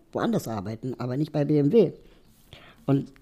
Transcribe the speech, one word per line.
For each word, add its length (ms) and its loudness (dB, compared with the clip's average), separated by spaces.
woanders 340 -2
arbeiten, 520 -8
aber 180 -6
nicht 160 -4
bei 120 0
B 140 2
M 140 4
W. 200 6
Und 380 0